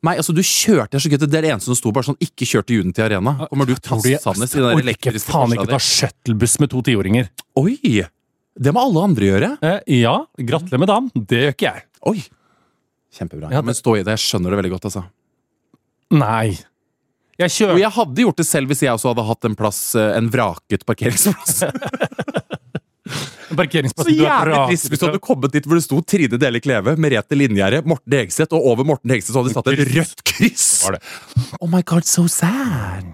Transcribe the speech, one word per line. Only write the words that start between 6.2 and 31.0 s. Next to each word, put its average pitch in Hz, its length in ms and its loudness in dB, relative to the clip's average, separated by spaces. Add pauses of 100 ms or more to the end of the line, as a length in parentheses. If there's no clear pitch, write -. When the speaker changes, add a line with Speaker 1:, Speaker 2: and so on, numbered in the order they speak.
Speaker 2:
med 147 160 2
to 123 80 -2
tiåringer. 107 460 2 (260)
Speaker 1:
Oi! 139 480 2 (540)
Det 135 180 2
må 247 80 4
alle 185 240 2
andre 196 240 4
gjøre. 123 200 2 (120)
Speaker 2:
Eh, 180 160 0 (240)
ja, 120 140 2 (200)
gratulerer 147 460 -2
med 190 80 2
dagen. 247 240 0
Det 117 240 0
gjør 139 160 0
ikke 165 160 -2
jeg. - 140 -16 (260)
Speaker 1:
Oi! 220 60 -2 (960)
Kjempebra. 78 400 -10
Speaker 2:
Ja, 143 80 0
Speaker 1:
Men 120 100 -4
Speaker 2:
det 123 80 -4
Speaker 1:
stå 117 140 2
i 101 100 0
det. 107 140 -2
Jeg - 80 -4
skjønner 90 260 -2
det 101 80 0
veldig 92 140 -2
godt, 92 160 -8
altså. 95 140 -8 (1080)
Speaker 2:
Nei. 113 460 2 (840)
Jeg 175 140 0
kjører 190 240 2
Speaker 1:
Og 185 60 6
jeg 214 100 0
hadde 208 320 0
gjort 175 160 0
det 160 80 2
selv 139 240 0
hvis - 100 -2
jeg 131 80 2
også 120 220 0
hadde 113 140 -2
hatt 113 200 -2
en 107 80 -2
plass, 107 260 -2 (140)
eh, 107 220 2
en 113 160 0
vraket 104 500 -2
parkeringsplass. - 800 -2
<laughs> 170 80 -2 (1800)
Speaker 2:
Parkeringsplass 156 540 0
Speaker 1:
Så - 80 4
Speaker 2:
du 311 80 4
er - 20 6
Speaker 1:
jævlig 190 300 2
Speaker 2:
vraket 139 160 2
Speaker 1:
trist 165 180 -2
hvis 147 80 -2
du - 60 -2
Speaker 2:
fra. 156 80 2
Speaker 1:
hadde 190 100 -4
kommet 135 320 -2
dit 147 140 0
hvor 165 100 4
det 165 80 2
sto 135 140 0 (100)
Trine 123 320 2
Dele 120 220 0
Kleve, 123 340 0
Merete 143 400 0
Linjære, 113 480 2
Morten 143 320 0
Hegseth, 135 400 0
og 131 140 2
over 127 160 2
Morten 139 260 0
Hegseth 113 220 -4
så 131 80 2
hadde 127 80 -2
det - 60 -4
stått 123 120 -2
et 139 140 2
Speaker 2:
Kryss. 123 160 -2
Speaker 1:
rødt - 320 -6
kryss. - 340 0 (140)
Speaker 2:
Det - 80 0
var 95 100 -4
det. - 60 -12 (560)